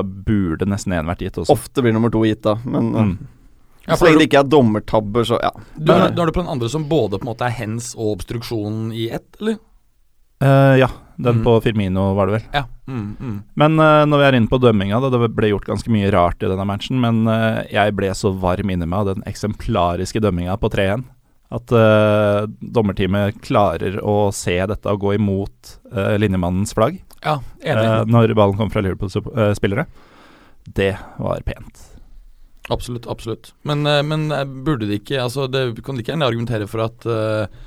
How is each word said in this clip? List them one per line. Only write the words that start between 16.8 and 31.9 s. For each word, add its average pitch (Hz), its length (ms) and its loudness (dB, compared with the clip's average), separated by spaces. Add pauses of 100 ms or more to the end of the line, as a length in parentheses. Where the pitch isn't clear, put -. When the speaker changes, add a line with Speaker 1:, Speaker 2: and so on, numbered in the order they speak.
Speaker 1:
men, 113 260 2
eh, 113 420 0
jeg 107 300 2
ble 98 160 0
så 104 160 0
varm 95 400 -2
inni 87 160 -2
meg 90 120 -2
av 104 60 0 (100)
den 101 120 -8
eksemplariske 92 960 -2
dømminga 90 340 0
på 110 140 -2
tre 101 240 0
en. 127 80 -6 (460)
At, - 220 -10
eh, 107 720 4 (140)
dommerteamet 101 800 0
klarer 98 640 0
å 104 300 2
se - 180 -4 (160)
dette 101 180 -6
og 101 140 0
gå 101 160 0
imot, 98 640 -4 (180)
eh, 104 240 0
linjemannens 95 560 0
flagg, 139 240 0 (240)
Speaker 3:
Ja, 151 140 -2 (260)
enig. 117 220 0
Speaker 1:
eh, 110 180 2
når 113 320 4
ballen 101 220 4
kommer 104 120 -2
fra 107 120 -2
Liverpool-spillere. 101 1040 -2 (840)
Det 98 300 -2 (200)
var 98 280 -6
pent. - 340 -12 (880)